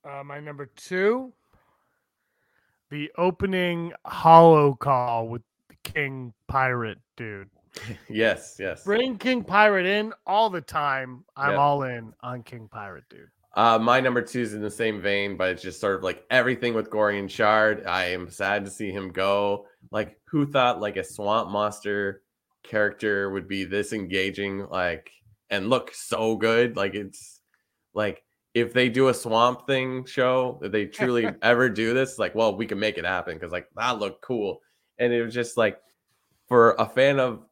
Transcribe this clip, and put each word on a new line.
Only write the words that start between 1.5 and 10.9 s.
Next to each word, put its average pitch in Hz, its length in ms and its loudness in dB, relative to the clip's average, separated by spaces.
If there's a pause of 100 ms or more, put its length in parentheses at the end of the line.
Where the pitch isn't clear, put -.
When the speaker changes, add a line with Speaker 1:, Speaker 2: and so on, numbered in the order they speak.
Speaker 1:
the 147 280 -8
opening 175 760 0 (140)
holo 160 680 10
call 123 540 -2
with 117 140 -10 (280)
the - 140 -20
King 135 500 -6 (140)
Pirate 123 520 -2 (160)
dude. 101 380 -14
Speaker 2:
<laughs> - 60 -20 (500)
Yes, 110 500 0
yes. 92 260 -8
Speaker 1:
Bring 226 320 -2
King 240 260 -2
Pirate 196 420 4
in 214 260 -2 (140)
all 214 240 2
the 175 120 -6
time. 135 600 -6 (120)